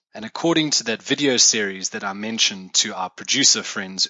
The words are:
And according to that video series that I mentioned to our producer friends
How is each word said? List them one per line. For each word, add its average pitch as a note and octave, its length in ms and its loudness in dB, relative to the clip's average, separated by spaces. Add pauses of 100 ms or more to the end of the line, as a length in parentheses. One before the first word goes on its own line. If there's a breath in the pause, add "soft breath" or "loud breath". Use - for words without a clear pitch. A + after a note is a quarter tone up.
(140)
And G#2+ 100 -10
according D#3+ 460 0
to A#2 160 0
that A2 180 -2
video C#3 320 2
series G2 540 2
that G#2+ 160 -8
I G2 80 -4
mentioned G#2 600 -4
to G#2 200 0
our F#2 140 -6
producer - 540 2
friends F#2+ 460 -4